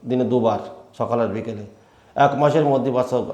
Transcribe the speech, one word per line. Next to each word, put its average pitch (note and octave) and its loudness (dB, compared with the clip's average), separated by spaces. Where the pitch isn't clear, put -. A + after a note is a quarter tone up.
দিনে B2+ 0
দুবার, A2+ 0
সকাল A#2 -2
আর A2+ 0
বিকেলে। G#2 -8
এক C#3+ 6
মাসের D3 2
মধ্যে C3+ 2
বাচ্চা B2 0